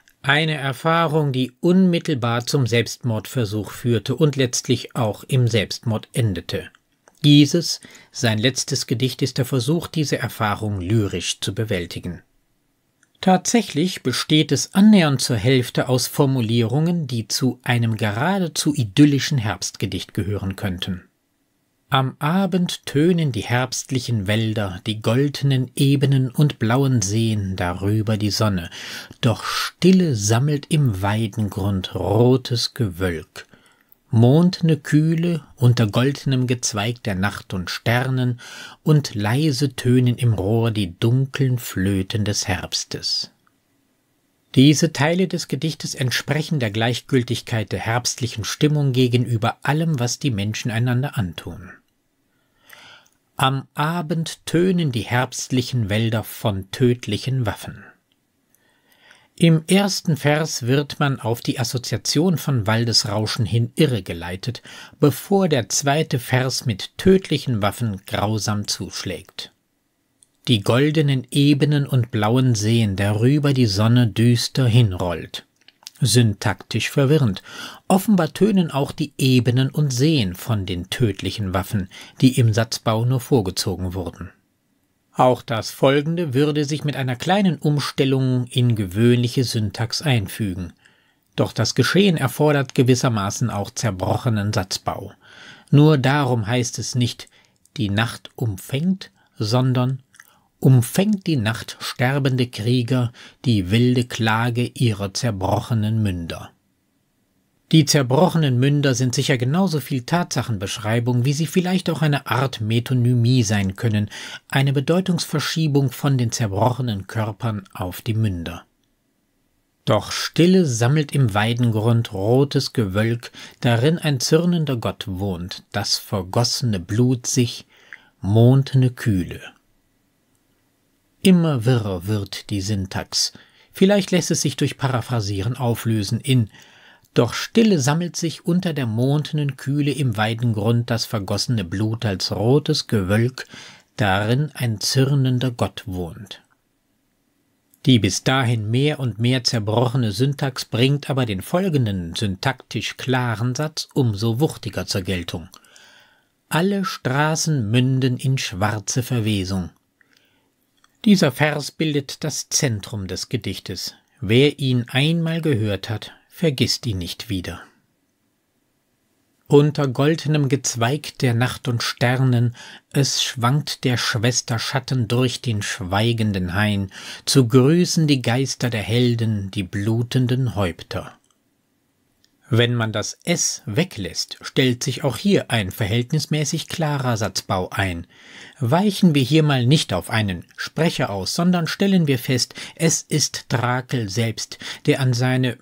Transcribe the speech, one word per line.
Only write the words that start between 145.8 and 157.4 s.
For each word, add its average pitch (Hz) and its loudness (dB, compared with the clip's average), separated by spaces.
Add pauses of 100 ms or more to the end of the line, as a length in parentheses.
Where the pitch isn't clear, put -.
wohnt." 90 -10 (1400)
Die 127 8
bis 98 0
dahin 117 0
mehr 139 0
und 117 -4
mehr 120 0
zerbrochene 113 0
Syntax 135 -2
bringt 135 0
aber 131 0
den 98 -4
folgenden 117 -2
syntaktisch - -4
klaren 123 -2
Satz 156 -6
umso 113 0
wuchtiger 101 -4
zur - -4
Geltung. 87 -6 (1000)
"Alle 190 0
Straßen 147 -2